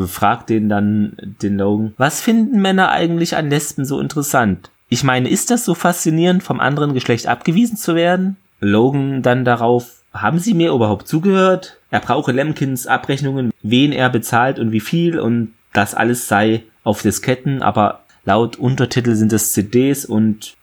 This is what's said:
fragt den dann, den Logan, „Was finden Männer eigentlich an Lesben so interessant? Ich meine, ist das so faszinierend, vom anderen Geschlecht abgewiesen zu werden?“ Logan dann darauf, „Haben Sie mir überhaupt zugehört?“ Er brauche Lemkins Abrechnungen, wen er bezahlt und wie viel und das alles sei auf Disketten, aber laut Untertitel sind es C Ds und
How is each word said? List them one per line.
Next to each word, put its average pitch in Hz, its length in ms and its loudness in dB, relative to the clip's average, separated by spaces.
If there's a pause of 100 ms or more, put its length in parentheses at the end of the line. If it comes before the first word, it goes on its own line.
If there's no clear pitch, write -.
fragt 107 460 -2
den 107 180 2
dann, 104 480 0 (240)
den 101 160 -2
Logan, 104 400 -2
„Was 143 240 -2
finden 226 400 2
Männer 190 300 2
eigentlich 170 440 0
an 151 140 -2
Lesben 147 340 -2
so 139 160 -4
interessant? 135 720 -2 (200)
Ich 120 140 0
meine, 127 240 2
ist - 220 -2
das 240 160 0
so 175 80 0
faszinierend, 175 720 0
vom 131 160 -6
anderen 147 340 0
Geschlecht 127 320 -2
abgewiesen 202 520 0
zu 170 180 -2
werden?“ 180 420 0 (220)
Logan 131 640 2
dann 127 200 2
darauf, 120 600 0 (100)
„Haben 117 240 -2
Sie 202 160 0
mir 165 180 2
überhaupt 107 360 0
zugehört?“ 185 720 0 (100)
Er - 120 -2
brauche 139 300 -2
Lemkins 135 540 -2
Abrechnungen, 135 640 -2 (120)
wen 127 280 4
er 127 200 0
bezahlt 123 480 0
und 113 120 -2
wie 107 100 0
viel 170 380 0
und 117 340 -2 (200)
das 104 220 0
alles 120 320 -2
sei 110 340 2 (220)
auf 104 180 -2
Disketten, 131 640 -2
aber 104 380 0 (240)
laut 110 300 0
Untertitel 123 600 0
sind 110 180 2
es - 180 0
C 104 120 0
Ds 131 420 0
und 107 580 -2